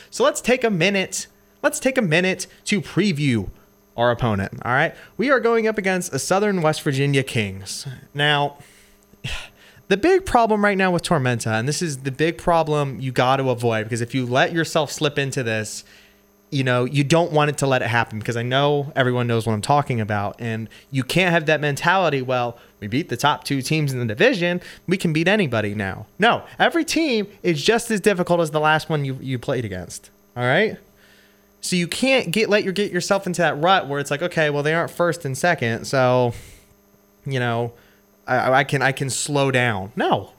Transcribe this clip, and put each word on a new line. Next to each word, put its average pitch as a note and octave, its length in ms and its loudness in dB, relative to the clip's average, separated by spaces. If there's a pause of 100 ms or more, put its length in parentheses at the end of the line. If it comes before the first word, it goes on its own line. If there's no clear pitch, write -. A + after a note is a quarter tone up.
(100)
So - 120 -2
let's D4 180 2
take B3+ 220 0
a A3+ 80 2
minute, F#3+ 560 -2 (360)
let's D4 180 0
take C4 180 0
a A#3+ 40 4
minute F#3 440 0 (200)
to G3+ 140 0
preview C#3+ 680 0 (480)
our A#2+ 140 2
opponent, A2 420 0 (120)
all A#2+ 80 -2
right? D3 220 0 (220)
We B3 140 0
are B3+ 100 4
going A3+ 260 2
up G#3+ 120 -2
against F#3 340 -2
a C3+ 60 -2
Southern G3 440 0
West D#3 200 0
Virginia C#3 400 2
Kings. G2 640 -6 (280)
Now, D3 440 0 (680)
<sighs> - 640 -14
the G3 80 2
big F4+ 300 4
problem A3 360 4
right G#3 140 2
now F#3+ 140 2
with E3+ 120 0
Tormenta, B2 560 0
and A#2 80 -2
this D3 160 -2
is D3 160 -4
the C3+ 140 -6
big E3 260 0
problem D3+ 640 0
you C3 100 -6
got B2+ 260 2
to C3+ 140 0
avoid, A2+ 340 0
because A2 160 -4
if A#2 140 -6
you B2+ 120 -2
let C#3 260 2
yourself D#3+ 400 0
slip D3 260 -2
into C#3 240 -2
this, A2 420 -6 (720)
you C3+ 80 0
know, B2 220 2
you C#3+ 180 0
don't E3 280 2
want D3+ 180 2
it C#3 80 -4
to C#3 80 -2
let C3 160 2
it G#2 60 -2
happen, A2+ 300 0
because A2+ 180 -4
I A#2 60 -4
know C#3 540 0
everyone B2 300 2
knows A#2 200 0
what A#2 60 2
I'm G#2 80 -2
talking C#3 400 0
about. G2+ 380 -4
And A2+ 320 -8 (200)
you C3 140 -2
can't F3+ 280 2
have E3 140 2
that D3+ 140 2
mentality, D3 640 0
"Well, B2 340 -2 (240)
we G#2 80 -8
beat C3+ 220 -2
the A#2+ 60 -6
top C#3+ 280 0
two C3+ 160 -2
teams D3 320 -2
in B2+ 60 -4
the A#2+ 80 -2
division, F3 560 2 (240)
we F#3 100 0
can E3+ 160 0
beat E3 160 2
anybody A#2 460 0
now." G#2 320 -6 (120)
No, F#3 260 2 (140)
every C#4 260 2
team C4 420 0 (160)
is D#3 200 0
just A3 280 2
as G#3 100 0
difficult F3 400 2
as D3+ 120 0
the D3+ 80 0
last D3+ 280 2
one D3+ 160 0
you, C3+ 160 -6
you C3 180 -4
played B2 280 -2
against. F#2 440 -10 (240)
All B2 100 -4
right? F3+ 340 2 (840)
So - 160 -4
you F3 120 0
can't B3+ 420 0
get, G#3+ 180 0
let G3+ 160 2
your, F#3+ 80 -4
get G3 180 -2
yourself F#3+ 360 -2
into E3+ 160 -2
that D3 180 0
rut F3 260 4
where C#3+ 140 -4
it's C#3 100 -4
like, D3 120 -4
"Okay, E3+ 260 0
well, C#3+ 140 -2
they D3+ 100 0
aren't E3 180 -2
first E3+ 360 -2
and C3 100 -6
second, - 500 -2
so, B2+ 460 2 (920)
you C3+ 120 -4
know, A#2+ 340 -2 (540)
I, B2+ 340 4
I C#3+ 40 4
can, C#3 160 -2
I C3 120 2
can C3+ 180 -4
slow C#3 400 0
down." A2+ 440 0
No. F3 440 -2